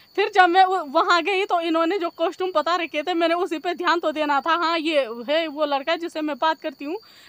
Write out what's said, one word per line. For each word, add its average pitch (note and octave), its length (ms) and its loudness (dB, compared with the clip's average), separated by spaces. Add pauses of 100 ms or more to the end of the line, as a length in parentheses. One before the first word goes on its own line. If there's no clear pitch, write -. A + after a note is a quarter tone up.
(180)
फिर G#4 180 0
जब F#4 140 8
मैं F#4+ 160 6
वो, F#4 180 0
वहाँ E4+ 400 2
गई G4 220 0
तो F#4 160 0
इन्होंने E4 380 0
जो E4+ 100 -2
कॉस्ट्यूम F#4 460 -4
बता D#4 200 2
रखे D#4+ 280 -4
थे, F4+ 100 -2
मैंने E4+ 220 2
उसी F4 220 -2
पे F4 160 -4
ध्यान E4+ 260 0
तो D#4 120 -2
देना D4 300 0
था, E4 140 0
"हाँ, E4+ 240 0
ये D4+ 220 0 (280)
है D#4+ 180 0
वो D4+ 180 -2
लड़का C#4+ 300 -2
जिससे E4 260 -8
मैं D4+ 160 -4
बात D#4+ 240 0
करती D4+ 240 -10
हूँ।" E4 120 -6 (320)